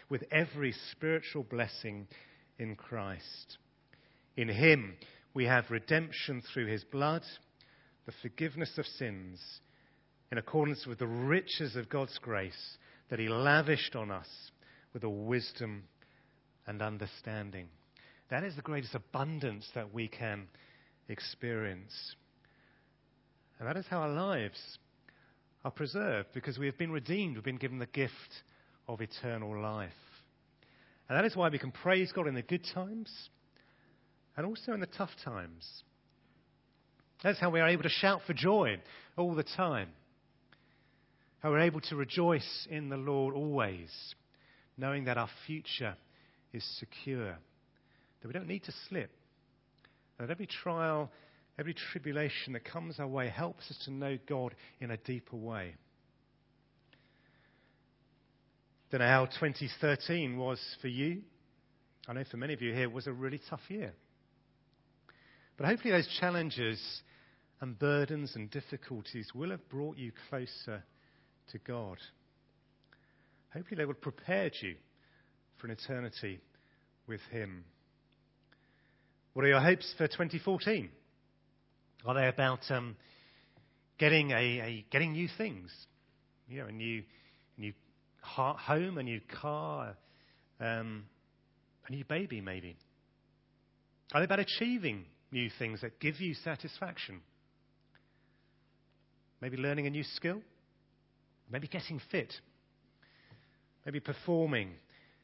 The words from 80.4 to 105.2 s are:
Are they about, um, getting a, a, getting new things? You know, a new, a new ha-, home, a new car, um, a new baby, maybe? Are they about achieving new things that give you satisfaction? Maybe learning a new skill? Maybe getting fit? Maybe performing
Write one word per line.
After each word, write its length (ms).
Are 100
they 140
about, 420
um, 260
getting 320
a, 300
a, 300
getting 220
new 240
things? 340
You 120
know, 80
a 40
new, 300
a 40
new 120
ha-, 360
home, 400
a 60
new 180
car, 560
um, 440
a 60
new 120
baby, 360
maybe? 360
Are 80
they 40
about 140
achieving 680
new 260
things 220
that 180
give 220
you 140
satisfaction? 880
Maybe 160
learning 300
a 40
new 140
skill? 380
Maybe 160
getting 340
fit? 220
Maybe 160
performing 720